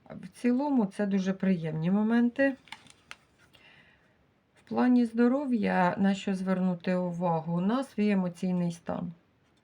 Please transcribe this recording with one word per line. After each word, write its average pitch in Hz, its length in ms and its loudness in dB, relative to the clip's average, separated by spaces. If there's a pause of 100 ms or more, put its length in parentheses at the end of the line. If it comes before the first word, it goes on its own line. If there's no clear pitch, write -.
(100)
В - 180 -16
цілому 247 580 0
це 208 200 -4
дуже 190 260 0
приємні 165 580 -2
моменти. 240 640 2 (2000)
В - 140 -20
плані 240 360 4
здоров'я, 226 960 2
на 196 160 4
що 196 200 -4
звернути 185 600 -2
увагу, 170 640 -2
на 240 240 0
свій 208 260 -2
емоційний 180 640 -2
стан. 175 400 -8 (520)